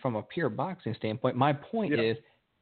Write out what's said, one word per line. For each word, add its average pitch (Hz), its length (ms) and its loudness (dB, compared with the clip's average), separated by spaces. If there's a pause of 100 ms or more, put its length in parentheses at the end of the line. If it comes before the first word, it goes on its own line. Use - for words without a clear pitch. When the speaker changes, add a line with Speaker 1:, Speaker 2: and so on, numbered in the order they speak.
Speaker 1:
from 123 140 -2
a 104 60 -2
pure 156 280 -2
boxing 131 480 -4
standpoint. 117 400 -2
My 143 160 6
point 185 420 -2
Speaker 2:
Yeah. 113 80 2
Speaker 1:
is, 113 140 2 (440)